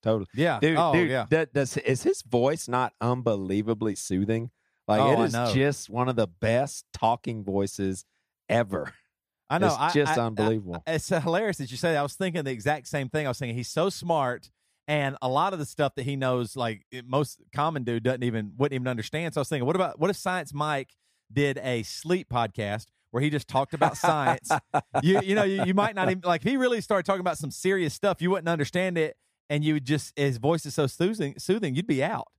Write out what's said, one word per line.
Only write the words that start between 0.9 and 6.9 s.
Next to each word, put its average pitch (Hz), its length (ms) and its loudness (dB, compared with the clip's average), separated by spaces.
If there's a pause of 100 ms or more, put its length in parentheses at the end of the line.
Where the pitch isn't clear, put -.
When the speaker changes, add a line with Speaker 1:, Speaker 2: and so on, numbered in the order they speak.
Speaker 1:
dude, 165 160 4
Speaker 2:
yeah. 127 220 0
Speaker 1:
that, 160 220 0
that's, 139 240 0
is - 260 0
his 381 180 0
voice 127 460 0
not 123 340 0
unbelievably 107 920 0
soothing? 110 560 -2 (360)
Like, 107 140 4
Speaker 2:
Oh, 139 120 6
Speaker 1:
it - 60 4
Speaker 2:
I 113 60 4
Speaker 1:
is - 80 0
Speaker 2:
know. 120 200 0
Speaker 1:
just 139 360 0
one 123 200 -2
of 123 60 -2
the 110 120 2
best 117 680 -2